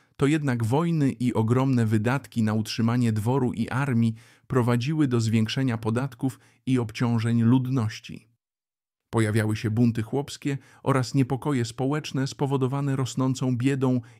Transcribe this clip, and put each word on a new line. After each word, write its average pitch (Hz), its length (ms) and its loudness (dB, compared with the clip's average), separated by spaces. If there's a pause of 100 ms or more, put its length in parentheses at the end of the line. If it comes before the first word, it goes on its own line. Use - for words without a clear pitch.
(160)
to 139 100 2
jednak 139 380 0
wojny 147 480 2
i 123 220 -2
ogromne 120 520 2
wydatki 113 560 0
na 107 120 2
utrzymanie 113 580 0
dworu 120 400 0
i - 160 -4
armii 117 460 0 (320)
prowadziły 127 600 2
do 120 120 2
zwiększenia 113 580 0
podatków 120 600 -4 (280)
i 131 120 2
obciążeń 117 640 0
ludności. 123 880 0 (840)
Pojawiały 110 460 0
się 113 140 -2
bunty 117 320 2
chłopskie 139 560 -6 (240)
oraz 131 320 0
niepokoje 135 500 0
społeczne 135 640 -4
spowodowane 135 680 -2
rosnącą 131 600 -2
biedą 127 440 0 (200)